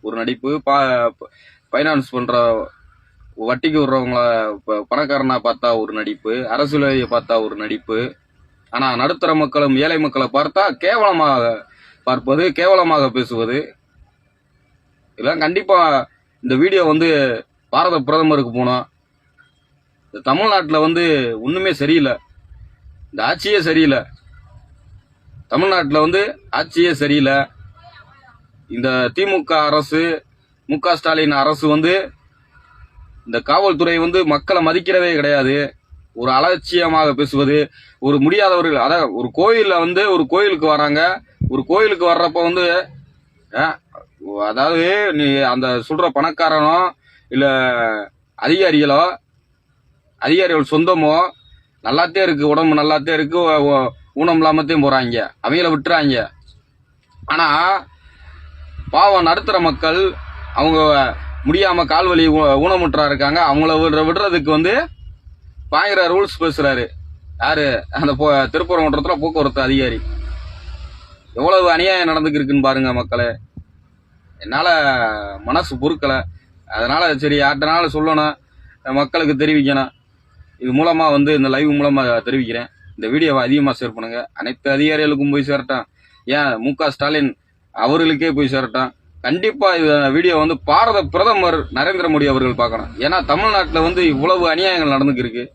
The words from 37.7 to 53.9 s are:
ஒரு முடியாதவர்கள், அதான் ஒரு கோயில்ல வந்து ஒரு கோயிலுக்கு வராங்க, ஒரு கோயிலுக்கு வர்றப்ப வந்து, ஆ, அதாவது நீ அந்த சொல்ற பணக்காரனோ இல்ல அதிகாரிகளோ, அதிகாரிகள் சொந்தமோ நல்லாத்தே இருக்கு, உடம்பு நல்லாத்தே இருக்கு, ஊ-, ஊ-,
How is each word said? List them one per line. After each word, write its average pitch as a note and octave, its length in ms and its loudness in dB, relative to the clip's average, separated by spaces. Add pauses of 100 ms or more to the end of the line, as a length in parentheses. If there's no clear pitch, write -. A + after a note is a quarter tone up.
ஒரு C#3+ 220 0
முடியாதவர்கள், F3 640 2
அதான் D3+ 280 0
ஒரு A#2+ 220 -6
கோயில்ல G3 440 2
வந்து F3+ 340 0
ஒரு E3 140 2
கோயிலுக்கு E3+ 400 0
வராங்க, D3+ 560 0 (260)
ஒரு C3 160 -4
கோயிலுக்கு F#3 460 0
வர்றப்ப E3+ 320 0
வந்து, F3 220 0 (880)
ஆ, D3+ 260 -4 (680)
அதாவது E3 640 0
நீ D3 140 0 (140)
அந்த B2+ 260 0 (220)
சொல்ற E3 260 0
பணக்காரனோ D#3+ 760 0 (380)
இல்ல C3+ 180 0 (960)
அதிகாரிகளோ, D3+ 600 2 (1160)
அதிகாரிகள் E3 520 0
சொந்தமோ E3 580 2 (540)
நல்லாத்தே E3 400 -2
இருக்கு, D3+ 260 0
உடம்பு D#3 280 2
நல்லாத்தே D3+ 360 0
இருக்கு, D#3 260 -2
ஊ-, D#3 260 2
ஊ-, C3+ 240 2 (240)